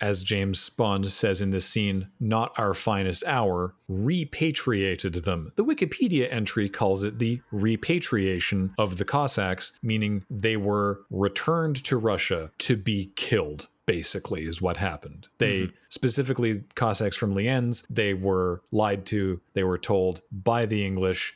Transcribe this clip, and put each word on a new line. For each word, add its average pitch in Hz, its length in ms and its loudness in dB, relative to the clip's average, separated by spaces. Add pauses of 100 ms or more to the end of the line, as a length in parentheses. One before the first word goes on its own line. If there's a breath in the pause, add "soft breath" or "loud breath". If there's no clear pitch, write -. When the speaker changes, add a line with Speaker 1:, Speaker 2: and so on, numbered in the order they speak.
Speaker 1:
as 101 220 0
James 98 460 0
Bond 98 420 0
says 98 300 2
in 98 100 0
this 95 140 0
scene, 98 420 0 (120)
"not 113 380 0
our 104 160 2
finest 95 520 0
hour," 98 500 0 (120)
repatriated 107 1300 0
them. 85 420 -2
The 220 100 2
Wikipedia 180 640 0
entry 107 380 -2
calls 98 340 0
it 107 160 -4
the 120 220 0 (100)
repatriation 101 1300 0
of 98 200 0
the 101 80 -2
Cossacks, 110 680 0 (100)
meaning 107 480 0
they 110 280 0
were 101 520 0
returned 143 760 0
to 131 120 2
Russia 95 640 0
to - 160 2
be 98 400 -2
killed, 78 520 -2 (180)
basically, 101 600 -4
is 80 160 -6
what 87 160 0
happened. 78 500 -6 (100)
They, 101 260 2
Speaker 2:
Mm-hmm. 92 120 -6 (140)
Speaker 1:
specifically 120 760 0 (120)
Cossacks 107 400 0
from 101 200 0
Lienz, 120 540 0
they 107 240 2
were 92 480 0 (100)
lied 101 360 2
to. 95 320 0 (140)
They 98 100 0
were 90 140 2
told 92 440 0 (100)
by 117 340 0
the 104 200 0
English 92 500 0